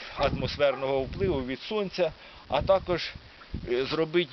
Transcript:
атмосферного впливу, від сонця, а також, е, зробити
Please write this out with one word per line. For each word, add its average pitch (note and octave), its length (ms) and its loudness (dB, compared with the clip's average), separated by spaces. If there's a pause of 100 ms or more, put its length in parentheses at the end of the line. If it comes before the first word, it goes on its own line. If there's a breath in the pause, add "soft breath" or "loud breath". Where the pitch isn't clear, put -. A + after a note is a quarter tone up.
(180)
атмосферного C3+ 840 0
впливу, C#3 440 0
від B2+ 160 -6
сонця, F#3 500 0 (360 loud breath)
а D3 140 2
також, F3+ 500 2 (600 loud breath)
е, B2+ 140 2
зробити D#3 480 2